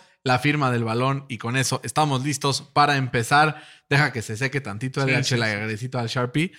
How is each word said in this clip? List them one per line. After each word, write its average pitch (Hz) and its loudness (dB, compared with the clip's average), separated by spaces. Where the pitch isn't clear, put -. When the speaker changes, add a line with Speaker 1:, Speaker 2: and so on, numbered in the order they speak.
Speaker 1:
<laughs> - -20
la 127 4
firma 147 2
del 120 0
balón 131 -2
y 117 -8
con 117 -4
eso 135 0
estamos 135 0
listos 139 -2
para 147 2
empezar. 139 2
Deja 143 4
que 117 -6
se 110 -8
seque 135 -2
tantito, 131 -6
Speaker 2:
Sí, 135 2
Speaker 1:
le 139 2
eché 143 0
Speaker 2:
sí, 127 0
Speaker 1:
el 120 2
Speaker 2:
sí. 113 2
Speaker 1:
airecito 110 -4
al 117 -2
Sharpie 131 -2